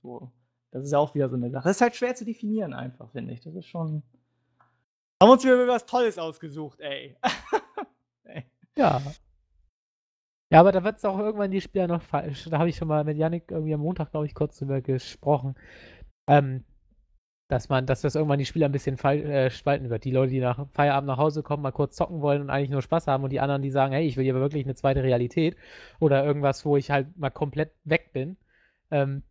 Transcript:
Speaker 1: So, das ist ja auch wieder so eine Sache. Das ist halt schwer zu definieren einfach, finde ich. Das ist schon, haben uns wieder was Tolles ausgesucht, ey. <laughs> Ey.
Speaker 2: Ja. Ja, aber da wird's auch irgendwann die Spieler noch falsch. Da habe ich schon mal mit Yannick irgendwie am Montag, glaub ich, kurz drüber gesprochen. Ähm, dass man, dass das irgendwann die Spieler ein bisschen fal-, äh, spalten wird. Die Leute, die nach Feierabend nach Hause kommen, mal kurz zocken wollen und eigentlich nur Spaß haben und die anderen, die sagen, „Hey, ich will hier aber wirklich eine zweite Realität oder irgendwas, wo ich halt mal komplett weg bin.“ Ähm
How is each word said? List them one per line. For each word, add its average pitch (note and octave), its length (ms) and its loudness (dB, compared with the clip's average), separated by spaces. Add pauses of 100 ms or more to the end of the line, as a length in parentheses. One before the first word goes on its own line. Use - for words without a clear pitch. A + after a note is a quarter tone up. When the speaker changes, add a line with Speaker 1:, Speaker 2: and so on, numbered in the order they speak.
Speaker 1:
So, B2 280 -16 (400)
das C3 140 -8
ist C#3+ 60 -6
ja C#3+ 80 4
auch D3 160 0
wieder C#3 140 0
so C3 60 -6
eine A#2+ 140 -4
Sache. C3 180 -8
Das G3 100 2
ist - 40 0
halt A#3+ 140 2
schwer B3 200 -4
zu A#3 100 -12
definieren G#3+ 480 -6
einfach, B2+ 380 -14
finde A#2+ 220 -12
ich. A#2+ 80 -16
Das D#3+ 140 -18
ist F3+ 100 -12
schon, D#3 380 -6 (1200)
haben A3 100 12
uns C4 120 8
wieder B3 240 6
was B3 180 0
Tolles A#3+ 340 0
ausgesucht, D#3 600 -10
ey. C#3 440 -12
<laughs> - 1000 -6
Ey. - 200 -14 (320)
Speaker 2:
Ja. C#3+ 380 0 (1400)
Ja, D#3+ 80 10
aber F#3+ 120 10
da F#3 120 0
wird's A3 200 -4
auch F#3+ 160 -2
irgendwann G#3 320 -2
die F#3+ 100 -2
Spieler F#3 260 -2
noch E3+ 160 -2
falsch. - 460 -6
Da D#3 100 0
habe E3+ 100 4
ich D#3+ 80 -4
schon E3 100 -4
mal D3+ 160 0
mit D3+ 140 -4
Yannick E3 340 -2
irgendwie D#3 220 -2
am D3 80 -2
Montag, D#3+ 300 -4
glaub D3+ 140 -4
ich, - 100 -10
kurz - 240 -4
drüber C3+ 220 -2
gesprochen. C3 760 -2 (720)
Ähm, C3+ 360 2 (840)
dass B2+ 220 -4
man, C3 160 2
dass C3 160 0
das D3 140 -2
irgendwann D3 240 2
die C3+ 60 0
Spieler D3+ 220 0
ein C#3 40 0
bisschen C3+ 260 -4
fal-, D3 280 0
äh, C#3 260 0
spalten C#3 380 -2
wird. A2+ 160 -4
Die B2+ 60 -2
Leute, C3 200 2
die C3 80 -2
nach B2+ 320 -2
Feierabend C#3+ 360 2
nach C3 100 -2
Hause D3+ 260 0
kommen, D3 200 -6
mal C3+ 80 -4
kurz - 240 -4
zocken E3+ 260 -4
wollen C#3+ 200 0
und C#3 80 -8
eigentlich C#3 200 -2
nur C#3 120 -2
Spaß - 260 -2
haben C3+ 160 0
und C3+ 80 -4
die C#3 100 -2
anderen, C#3 200 0
die C#3 100 -4
sagen, C3+ 220 2
„Hey, D#3 140 0
ich B2+ 100 -4
will C3+ 60 0
hier C3 100 2
aber C3 80 0
wirklich C#3+ 240 -2
eine C3 100 -6
zweite C3+ 280 0
Realität B2+ 520 0 (440)
oder C#3 260 4
irgendwas, C#3+ 400 0
wo C#3+ 120 4
ich C#3 140 -2
halt C#3 260 -2
mal C#3+ 140 -4
komplett D3+ 400 -4 (120)
weg D#3+ 300 -2
bin.“ C#3+ 240 -6 (540)
Ähm C#3 400 -2